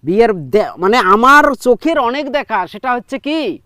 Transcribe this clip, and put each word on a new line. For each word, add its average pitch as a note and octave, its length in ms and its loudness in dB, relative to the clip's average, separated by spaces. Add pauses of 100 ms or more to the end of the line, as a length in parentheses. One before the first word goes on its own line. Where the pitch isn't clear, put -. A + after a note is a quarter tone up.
বিয়ের G#3+ 260 2 (200)
দে-, G3+ 200 0 (100)
মানে G#3 160 2 (160)
আমার C4+ 300 6 (200)
চোখের C#4+ 340 0 (100)
অনেক C4+ 180 -6 (100)
দেখা, A3+ 240 -4 (120)
সেটা G#3 240 -8
হচ্ছে B3 200 -10 (100)
কি D#4 140 -4 (260)